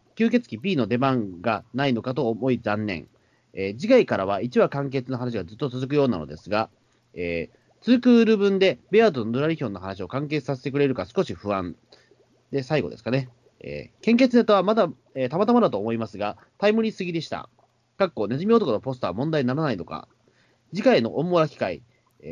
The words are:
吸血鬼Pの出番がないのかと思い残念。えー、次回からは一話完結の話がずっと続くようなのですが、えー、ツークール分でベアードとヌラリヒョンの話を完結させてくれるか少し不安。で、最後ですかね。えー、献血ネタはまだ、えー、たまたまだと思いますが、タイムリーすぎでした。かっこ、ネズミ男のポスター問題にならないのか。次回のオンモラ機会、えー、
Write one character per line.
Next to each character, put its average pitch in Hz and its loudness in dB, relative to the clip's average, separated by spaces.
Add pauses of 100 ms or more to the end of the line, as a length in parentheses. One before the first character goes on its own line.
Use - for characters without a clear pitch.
(160)
吸 226 2
血 240 0
鬼 107 -14
P 190 -2
の 117 2
出 120 0
番 117 0
が 104 -2
な 135 -2
い 135 2
の 110 -2
か 127 -6
と 127 -2
思 113 -2
い 120 0
残 107 -2
念。 90 -8 (460)
え 95 -4
ー、 107 -8
次 196 -2
回 240 6
か 117 -2
ら 95 -2
は 98 -2
一 123 -2
話 190 4
完 139 -6
結 131 -6
の 123 -4
話 120 -6
が 95 -4
ず 95 -16
っ - -18
と 147 -6
続 127 -6
く 143 -4
よ 143 4
う - 2
な 101 -2
の 78 -8
で 71 -14
す 85 -20
が、 107 0 (460)
え 85 -4
ー、 - -20
ツ 226 2
ー 254 4
ク 247 4
ー 233 8
ル 220 4
分 196 2
で 185 2 (120)
ベ 214 6
ア 226 6
ー - 4
ド 123 -4
と 110 -4
ヌ 123 0
ラ 151 0
リ 165 -2
ヒ 151 -6
ョ 113 -4
ン 101 -6
の 92 -10
話 95 -10
を 90 -8
完 139 -6
結 151 -4
さ 139 -2
せ - -14
て 143 -6
く 135 -2
れ 143 4
る 131 0
か 92 -4
少 - -2
し 104 -6
不 101 -4
安。 90 -4 (760)
で、 139 -2
最 143 -2
後 76 -8
で - -14
す - -20
か 113 -4
ね。 127 -2 (300)
え 73 -12
ー、 - -20
献 233 4
血 247 4
ネ 233 6
タ 214 4
は 190 4
ま 202 0
だ、 196 2 (240)
え 131 -2
ー、 - -6
た 147 -4
ま 208 2
た 240 4
ま 240 6
だ 185 4
と 110 -2
思 110 -4
い 117 -2
ま 113 -4
す 101 -14
が、 101 -4 (220)
タ 202 2
イ 214 4
ム 226 0
リ 220 -2
ー - -4
す - -8
ぎ 175 -6
で 165 -4
し - -10
た。 87 -10 (480)
か 196 2
っ 175 -6
こ、 107 -4
ネ 117 -4
ズ 170 -6
ミ 220 2
男 208 2
の 101 -2
ポ 131 -8
ス - -14
タ 92 -4
ー - -12
問 139 -4
題 156 0
に 123 0
な 127 0
ら 156 -2
な 147 0
い 101 -4
の 85 -10
か。 - -12 (640)
次 185 -6
回 214 4
の 101 -4
オ 135 0
ン 180 -4
モ 175 4
ラ 156 2
機 - -18
会、 92 -4 (380)
え 71 -20
ー、 80 -12